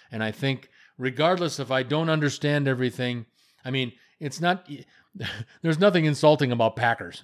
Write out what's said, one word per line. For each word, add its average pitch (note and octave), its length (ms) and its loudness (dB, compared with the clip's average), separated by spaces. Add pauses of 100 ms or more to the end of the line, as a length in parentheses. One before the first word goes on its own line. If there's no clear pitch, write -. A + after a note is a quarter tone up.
(120)
And A2 120 -4
I G#2+ 80 -2
think C3+ 380 -4 (280)
regardless D3+ 640 0
if B2+ 120 -6
I C3 120 2
don't D3+ 260 0
understand D3 600 0
everything, B2 560 -2 (400)
I B2+ 40 -10
mean, B2+ 220 -2 (280)
it's D3 220 -8
not, F3+ 260 -2 (500)
<laughs> - 440 -12
there's D#3+ 160 2
nothing F3+ 280 4
insulting D3 480 4
about A2+ 240 2
Packers. A#2 460 -2